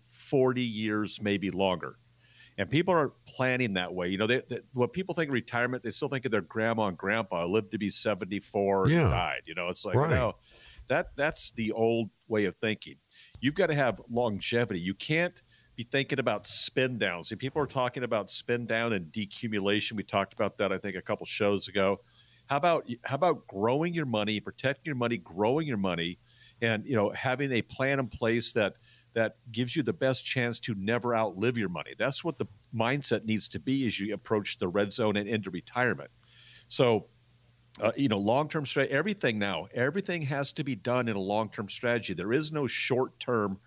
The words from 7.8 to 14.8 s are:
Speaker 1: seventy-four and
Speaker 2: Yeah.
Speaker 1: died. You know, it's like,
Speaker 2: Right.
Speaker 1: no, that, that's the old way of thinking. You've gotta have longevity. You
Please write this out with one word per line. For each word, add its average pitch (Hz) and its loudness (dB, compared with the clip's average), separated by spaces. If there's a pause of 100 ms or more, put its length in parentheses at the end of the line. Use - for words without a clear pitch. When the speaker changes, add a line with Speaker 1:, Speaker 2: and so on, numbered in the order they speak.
Speaker 1:
seventy-four 98 0
and 143 4
Speaker 2:
Yeah. 156 4
Speaker 1:
died. 76 0
You 80 -12
know, 87 -4
it's 90 -6
like, 95 -2
Speaker 2:
Right. 143 2
Speaker 1:
no, 117 2 (500)
that, 160 0
that's 151 -2
the 110 0
old 113 2 (180)
way 107 2
of 90 0
thinking. 101 -4 (460)
You've 139 2
gotta 165 2
have 123 2
longevity. 117 0
You 92 -2